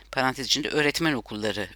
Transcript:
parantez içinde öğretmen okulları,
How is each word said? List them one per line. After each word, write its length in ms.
parantez 340
içinde 240
öğretmen 440
okulları, 600